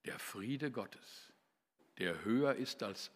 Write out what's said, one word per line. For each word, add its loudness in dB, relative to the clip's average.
Der -4
Friede -2
Gottes, -8
der 0
höher 6
ist -2
als -4